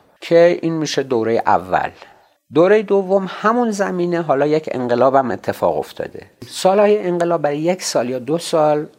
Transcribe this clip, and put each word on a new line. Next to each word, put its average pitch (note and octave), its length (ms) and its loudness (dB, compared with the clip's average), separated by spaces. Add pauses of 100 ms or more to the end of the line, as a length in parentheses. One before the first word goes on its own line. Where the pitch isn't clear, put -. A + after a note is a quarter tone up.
(220)
که E3+ 400 4
این E3 120 -2
می‌شه D3+ 300 -2
دورهٔ A#2 420 0
اول. F2+ 440 0 (640)
دورهٔ F#3+ 280 4
دوم G3 480 0
همون A#3 420 -2
زمینه F3+ 500 -2
حالا D3 260 0
یک D#3 240 -2
انقلابم B2+ 600 2
اتفاق F#2+ 460 -2
افتاده. - 440 -10 (260)
سالهای G3+ 600 2
انقلاب E3+ 340 -2
برای D3 180 -2
یک F3 240 -2
سال B2 260 -2
یا B2+ 100 -6
دو C#3 180 -4
سال D3+ 500 0 (120)